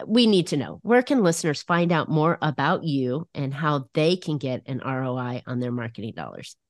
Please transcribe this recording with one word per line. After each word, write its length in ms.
we 180
need 220
to 80
know, 260
where 220
can 180
listeners 400
find 300
out 160
more 340
about 400
you 500
and 220
how 400
they 220
can 220
get 280
an 140
R 240
O 120
I 300
on 140
their 100
marketing 460
dollars? 400